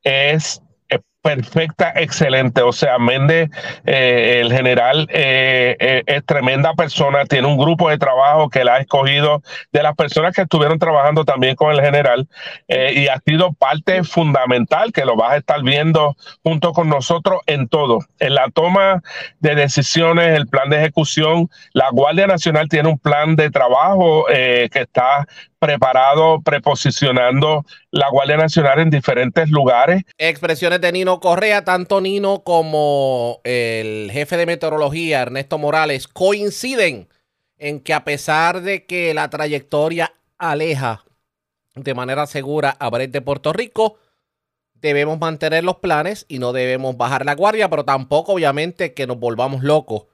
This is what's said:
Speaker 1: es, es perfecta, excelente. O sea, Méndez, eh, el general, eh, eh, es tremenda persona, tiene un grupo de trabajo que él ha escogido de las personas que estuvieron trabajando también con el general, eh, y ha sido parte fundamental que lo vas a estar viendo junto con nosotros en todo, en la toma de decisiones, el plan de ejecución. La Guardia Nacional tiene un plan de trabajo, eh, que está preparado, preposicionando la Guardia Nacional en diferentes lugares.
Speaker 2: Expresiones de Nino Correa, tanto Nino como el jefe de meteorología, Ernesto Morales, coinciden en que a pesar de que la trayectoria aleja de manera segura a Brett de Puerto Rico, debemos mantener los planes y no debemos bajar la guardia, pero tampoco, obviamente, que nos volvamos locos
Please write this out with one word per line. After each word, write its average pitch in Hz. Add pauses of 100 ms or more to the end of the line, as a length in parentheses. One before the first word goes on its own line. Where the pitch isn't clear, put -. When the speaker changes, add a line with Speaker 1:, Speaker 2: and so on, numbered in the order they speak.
Speaker 1:
es, 143 (260)
es - (200)
perfecta, 160
excelente. 131
O 120
sea, 127
Méndez, 139 (360)
eh, 123
el 117
general, 127
eh, 131
eh, 127
es 143
tremenda 143
persona, 143
tiene 135
un 143
grupo 160
de 151
trabajo 143
que 131
él 123
ha 123
escogido 143 (300)
de 147
las 151
personas 165
que 190
estuvieron 156
trabajando 151
también 131
con 151
el 143
general, 139 (400)
eh, 131
y 139
ha 131
sido 165
parte 156
fundamental 143
que 143
lo 120
vas 117
a 147
estar 147
viendo 147 (260)
junto 165
con 165
nosotros 165
en 139
todo, 135 (200)
en 135
la 135
toma 185 (380)
de 151
decisiones, 165
el 135
plan 135
de 151
ejecución. 156 (240)
La 131
Guardia 151
Nacional 160
tiene 151
un 156
plan 151
de 151
trabajo, 156
eh, 123
que 139
está 135 (320)
preparado, 143
preposicionando 139 (260)
la 139
Guardia 139
Nacional 156
en 165
diferentes 139
lugares. 143 (140)
Speaker 2:
Expresiones 165
de 175
Nino 185
Correa, 202
tanto 185
Nino 196
como 143
el 110
jefe 147
de 170
meteorología, 156
Ernesto 139
Morales, 147
coinciden 202 (480)
en 147
que 160
a 151
pesar 160
de 190
que 175
la 151
trayectoria 151 (240)
aleja 147 (720)
de 127
manera 131
segura 143
a 127
Brett 127
de 139
Puerto 139
Rico, 220 (800)
debemos 147
mantener 160
los 180
planes 175
y 135
no 123
debemos 127
bajar 127
la 143
guardia, 208
pero 151
tampoco, 143
obviamente, 165
que 131
nos 123
volvamos 123
locos 143 (100)